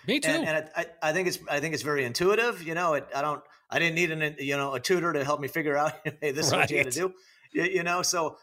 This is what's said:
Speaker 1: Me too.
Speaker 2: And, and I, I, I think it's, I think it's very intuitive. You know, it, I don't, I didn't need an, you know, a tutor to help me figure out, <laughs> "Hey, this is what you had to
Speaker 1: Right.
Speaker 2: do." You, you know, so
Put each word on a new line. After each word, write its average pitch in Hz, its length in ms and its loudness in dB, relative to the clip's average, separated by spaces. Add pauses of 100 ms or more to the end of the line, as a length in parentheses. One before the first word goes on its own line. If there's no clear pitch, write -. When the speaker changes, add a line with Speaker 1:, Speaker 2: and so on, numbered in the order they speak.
Speaker 1:
Me 151 140 0
too. 156 100 0
Speaker 2:
And, 160 160 0
and 156 300 -2
I, 170 40 0
I, 170 60 -2 (240)
I - 20 4
think 180 140 0
it's, - 140 -2 (100)
I 147 80 0
think 156 160 -2
it's 120 80 -4
very 143 220 0
intuitive. 196 580 2
You 160 120 -6
know, 170 200 2
it, 135 180 -2
I 139 80 -2
don't, 147 220 -2 (260)
I 143 120 0
didn't 165 160 2
need 170 160 2
an, 151 260 -2
you 139 180 0
know, 139 180 0
a 127 60 -2
tutor 170 320 2
to 143 120 0
help 143 160 0
me 139 80 -4
figure 147 280 0
out, 151 180 2 (120)
<laughs> 147 140 -8
"Hey, 151 100 0
this 156 160 0
is 127 60 2
what 175 180 2
you 147 60 0
had 135 160 0
to 151 100 -2
Speaker 1:
Right. 185 100 -2 (400)
Speaker 2:
do." 156 80 -2
You, 175 80 2
you 185 140 0
know, 175 200 0
so 160 400 -2